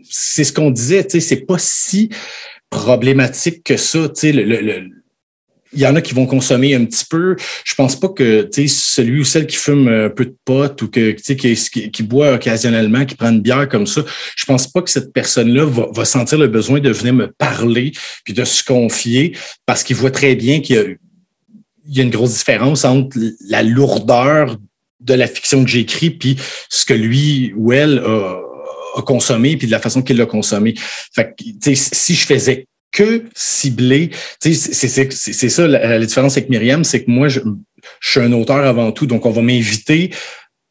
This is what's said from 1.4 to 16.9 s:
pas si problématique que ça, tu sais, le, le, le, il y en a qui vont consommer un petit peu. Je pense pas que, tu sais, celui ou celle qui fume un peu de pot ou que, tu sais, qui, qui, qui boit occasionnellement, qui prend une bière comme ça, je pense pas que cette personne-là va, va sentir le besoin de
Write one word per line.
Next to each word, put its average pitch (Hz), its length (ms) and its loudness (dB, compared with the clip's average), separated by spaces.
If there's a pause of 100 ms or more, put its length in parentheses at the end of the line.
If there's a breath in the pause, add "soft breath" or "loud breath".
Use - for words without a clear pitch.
pas 180 120 0
si - 500 0 (600 loud breath)
problématique 127 960 0
que 123 140 0
ça, 160 320 -2
tu 156 80 -10
sais, 151 160 2
le, 123 100 2
le, 110 180 0
le, 92 280 -6 (840)
il 143 60 -2
y 135 60 4
en 139 100 4
a 165 60 2
qui - 100 -8
vont 131 140 2
consommer 131 480 2
un 120 100 2
petit - 240 -4
peu. 175 260 0 (300 loud breath)
Je - 100 -6
pense - 240 0
pas 190 120 -2
que, 113 320 2
tu 143 260 -2
sais, - 80 0
celui 127 440 0
ou 139 40 0
celle 156 220 0
qui - 100 -6
fume 143 320 2
un 110 220 2
peu 123 160 -2
de - 180 -16
pot 139 380 0
ou 104 60 -6
que, 113 240 0
tu - 100 -8
sais, 139 120 -2
qui, 127 200 0
qui, 107 360 -6
qui - 120 -6
boit 131 320 2
occasionnellement, 113 720 0
qui 131 80 -10
prend 117 160 0
une 113 100 4
bière 127 300 0
comme 104 160 0
ça, - 180 -2 (320 loud breath)
je - 80 -6
pense 131 260 0
pas 180 120 -2
que 180 80 -6
cette 135 240 -4
personne-là 123 500 2
va, 120 260 -2
va 113 140 -4
sentir 123 320 0
le 147 120 4
besoin 113 300 0
de 139 120 2